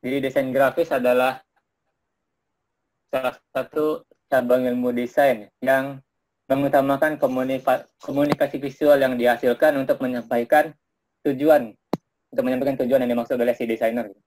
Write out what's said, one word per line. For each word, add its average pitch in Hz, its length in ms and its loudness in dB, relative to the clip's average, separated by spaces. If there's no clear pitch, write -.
Jadi 135 240 -4
desain 131 240 -2
grafis 135 400 0
adalah 127 480 0
salah 131 240 -4
satu 151 560 -4
cabang 127 400 2
ilmu 123 240 -2
desain 123 640 0
yang 135 400 -2
mengutamakan 139 720 0
komunika-, 131 800 -2
komunikasi 143 640 -2
visual 143 400 2
yang 127 160 0
dihasilkan 120 560 2
untuk 131 320 -2
menyampaikan 123 640 0
tujuan, 139 480 2
untuk 123 160 -4
menyampaikan 131 400 -2
tujuan 127 160 2
yang 120 160 0
dimaksud 123 240 -2
oleh 120 160 0
si 123 80 -6
desainer. 113 480 -4